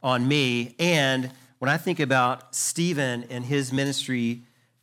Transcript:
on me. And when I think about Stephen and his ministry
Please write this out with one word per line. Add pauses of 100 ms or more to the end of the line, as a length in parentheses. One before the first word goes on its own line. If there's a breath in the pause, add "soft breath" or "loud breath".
on
me.
And (300 loud breath)
when
I
think
about
Stephen
and
his
ministry (400 soft breath)